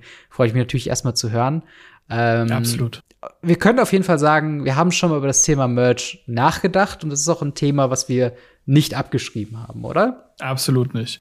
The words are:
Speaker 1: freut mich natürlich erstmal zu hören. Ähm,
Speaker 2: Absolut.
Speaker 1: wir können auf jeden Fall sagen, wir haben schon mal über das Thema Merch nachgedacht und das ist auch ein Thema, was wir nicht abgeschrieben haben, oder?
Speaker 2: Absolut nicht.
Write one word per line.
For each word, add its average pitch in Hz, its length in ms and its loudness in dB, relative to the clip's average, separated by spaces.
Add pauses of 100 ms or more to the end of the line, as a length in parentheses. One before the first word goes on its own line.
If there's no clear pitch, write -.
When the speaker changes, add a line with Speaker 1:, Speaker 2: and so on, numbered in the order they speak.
(300)
Speaker 1:
freut 117 240 0
mich 127 100 2
natürlich 120 260 -4
erstmal 120 260 -2
zu 113 160 -4
hören. 131 320 -2 (460)
Ähm, 117 420 0
Speaker 2:
Absolut. 117 500 -2 (400)
Speaker 1:
wir 170 160 2
können 233 220 4
auf 220 140 2
jeden 190 100 2
Fall 165 160 2
sagen, 151 460 0
wir 131 100 0
haben 170 160 4
schon 170 200 0
mal 151 60 0
über 139 100 -2
das 135 160 2
Thema 139 240 2
Merch 123 600 0
nachgedacht 160 760 0
und 156 80 -4
das 143 100 -4
ist - 80 -2
auch 165 120 0
ein 143 120 -4
Thema, 139 360 2
was 127 200 -4
wir 123 240 0 (320)
nicht 143 300 4
abgeschrieben 113 720 -6
haben, 117 200 -12
oder? 214 540 -2
Speaker 2:
Absolut 131 540 -2
nicht. 117 280 -8